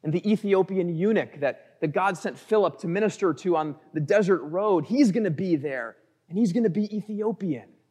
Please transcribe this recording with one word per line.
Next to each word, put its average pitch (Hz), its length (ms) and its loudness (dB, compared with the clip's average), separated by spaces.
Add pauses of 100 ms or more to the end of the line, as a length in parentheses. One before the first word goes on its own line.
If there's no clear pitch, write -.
And 156 80 -2
the 190 180 0
Ethiopian 190 640 0
eunuch 170 460 0
that, - 400 -4
that 160 80 0
God 185 280 0
sent - 220 -8
Philip 208 420 0
to 180 80 -6
minister 185 460 0
to 175 220 0
on 156 180 -2 (200)
the 156 60 -2
desert 185 420 2
road, 175 420 0
he's 247 260 4
gonna 202 200 0
be 165 260 0
there, 131 400 -8 (320)
and 175 100 -6
he's 214 140 2
gonna 226 180 2
be 208 260 -4
Ethiopian. 202 720 -6 (220)